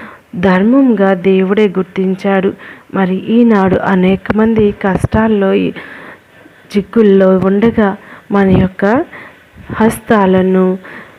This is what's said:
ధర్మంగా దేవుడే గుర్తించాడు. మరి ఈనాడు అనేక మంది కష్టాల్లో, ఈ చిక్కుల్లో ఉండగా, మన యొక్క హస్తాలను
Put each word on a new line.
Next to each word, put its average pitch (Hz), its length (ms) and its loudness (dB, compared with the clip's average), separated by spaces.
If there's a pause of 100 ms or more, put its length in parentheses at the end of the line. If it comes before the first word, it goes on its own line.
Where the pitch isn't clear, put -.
(360)
ధర్మంగా 196 800 2
దేవుడే 190 540 0
గుర్తించాడు. 190 840 -2 (420)
మరి 185 200 -2
ఈనాడు 202 640 2
అనేక 190 600 0
మంది 214 360 2
కష్టాల్లో, 202 840 -2
ఈ 185 180 -2 (1040)
చిక్కుల్లో 190 680 2
ఉండగా, 202 520 0 (340)
మన 196 200 2
యొక్క 190 540 0 (680)
హస్తాలను 185 1080 0 (400)